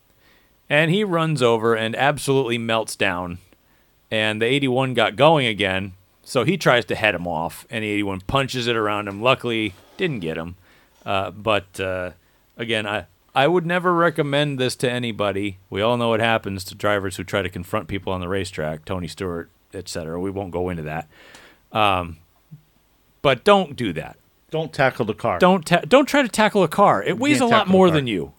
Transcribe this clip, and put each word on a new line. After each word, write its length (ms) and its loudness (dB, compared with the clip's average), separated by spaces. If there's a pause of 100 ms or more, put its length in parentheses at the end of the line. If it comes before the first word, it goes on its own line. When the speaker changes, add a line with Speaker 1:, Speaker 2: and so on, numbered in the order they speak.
(680)
Speaker 1:
and 220 4
he 120 2
runs 380 0
over 340 4
and 200 -2
absolutely 640 0
melts 380 -2
down, 420 -2 (720)
and 320 0
the 40 2
eighty-one 480 0
got 220 2
going 300 6
again, 480 -2 (300)
so 200 0
he 140 0
tries 280 4
to 100 -4
head 200 2
him 120 -6
off, 420 -6
and 140 -6
the 60 -4
eighty-one 320 -2
punches 460 -2
it 80 0
around 320 -2
him. 140 -10
Luckily, 520 0 (240)
didn't 220 -4
get 180 -6
him. 180 -10 (500)
Uh, 260 -2
but, 480 -4
uh, 320 -6 (460)
again, 300 -4
I, 180 -6 (300)
I 120 4
would 180 2
never 280 0
recommend 640 0
this 180 -2
to 120 -2
anybody. 680 -4 (120)
We 120 -4
all 160 2
know 120 0
what 120 2
happens 440 0
to 100 -16
drivers 420 -2
who 80 -8
try 160 -2
to 80 -4
confront 400 -6
people 240 -6
on 80 -6
the 80 -8
racetrack, 560 -6
Tony 220 -6
Stewart, 420 -8 (240)
et 160 -14
cetera. 300 -8
We 120 -4
won't 200 -8
go 180 -4
into 140 -6
that. 240 -8 (640)
Um, 440 0 (1040)
but 220 0
don't 320 4
do 180 -4
that. 240 -10 (340)
Speaker 2:
Don't 200 -6
tackle 340 0
the 80 -4
car. 260 -2
Speaker 1:
Don't 260 4
ta-, 220 2
don't 180 6
try 160 2
to 80 2
tackle 340 2
a 40 2
car. 360 4
It 60 -2
Speaker 2:
You 80 0
Speaker 1:
weighs 200 0
a 40 0
Speaker 2:
can't 100 2
Speaker 1:
lot 80 2
Speaker 2:
tackle 140 0
Speaker 1:
more 140 6
Speaker 2:
a 20 6
car. 80 0
Speaker 1:
than 100 0
you. 320 -4